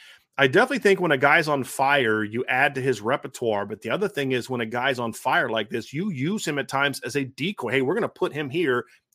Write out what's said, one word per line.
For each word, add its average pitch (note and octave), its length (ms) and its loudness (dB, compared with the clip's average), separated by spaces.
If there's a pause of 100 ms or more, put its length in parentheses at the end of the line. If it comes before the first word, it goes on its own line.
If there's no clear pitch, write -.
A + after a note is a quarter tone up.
(380)
I C#3 100 6
definitely A3 320 4
think F#3+ 220 4
when E3 100 2
a C#3 60 4
guy's D3 320 4
on C#3 160 0
fire, C3 580 2
you A2 220 -4
add C3+ 300 2
to C3 60 -2
his B2 200 0
repertoire. A2+ 640 -2
But G#2 160 -12
the A2+ 80 -8
other F#3+ 180 -2
thing C#3 240 -4
is B2 180 -2
when B2 120 -4
a A2+ 40 -2
guy's B2 340 -2
on A#2 120 -4
fire C#3 380 0
like A2 200 -2
this, A#2 220 -6
you F3+ 180 -6
use E3 380 -4
him D3 120 -2
at C3 100 -6
times C3+ 320 0
as B2+ 160 -6
a C3+ 80 0
decoy. C3+ 460 -6
"Hey, C3+ 100 2
we're C#3+ 140 0
gonna F#3+ 120 0
put - 240 -4
him C#3+ 180 -6
here, C3 360 0 (300)